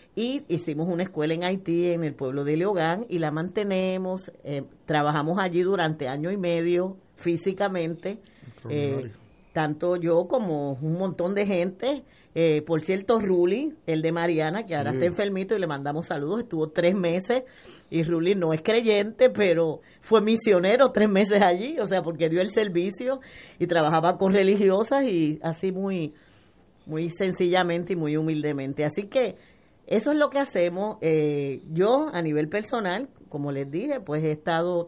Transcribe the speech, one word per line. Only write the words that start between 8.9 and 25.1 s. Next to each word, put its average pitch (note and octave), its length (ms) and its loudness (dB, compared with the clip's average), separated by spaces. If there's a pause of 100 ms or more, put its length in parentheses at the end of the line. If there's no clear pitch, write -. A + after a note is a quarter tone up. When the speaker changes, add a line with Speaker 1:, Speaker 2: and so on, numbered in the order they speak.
Speaker 1:
eh, G#2+ 60 -14 (400)
tanto D#3+ 440 -2
yo E3+ 320 2
como D#3 460 -2
un D#3 240 -4
montón F#3 360 -2
de G3+ 120 0
gente. G3 580 -2 (300)
Eh, D#3+ 280 2
por D#3 200 -2
cierto, F#3+ 360 0
Ruli, G3 560 2 (120)
el D#3+ 160 0
de E3 100 0
Mariana, E3+ 520 0
que E3+ 120 -6
ahora C#3+ 160 -2
Speaker 3:
Sí. C3 60 -2
Speaker 1:
está E3+ 100 2
enfermito G3 480 -2
y - 20 -2
le F3+ 80 -2
mandamos D3 400 -4
saludos, E3 360 -4
estuvo D#3 260 -4
tres E3+ 260 2
meses, F#3 480 0 (480)
y E3 140 0
Ruli E3+ 320 2
no E3 160 0
es D#3+ 100 -2
creyente, A3+ 680 4
pero E3 500 2 (200)
fue A3 200 6
misionero A3 720 4
tres G#3+ 160 4
meses G3+ 340 4
allí, G#3 380 2
o G3+ 80 0
sea, F#3 140 0
porque D#3+ 260 -2
dio E3+ 120 2
el F3+ 120 0
servicio G#3 640 -2 (400)
y F3 80 -2
trabajaba E3 500 2
con F#3+ 160 2
religiosas G3+ 720 4
y D#3+ 380 0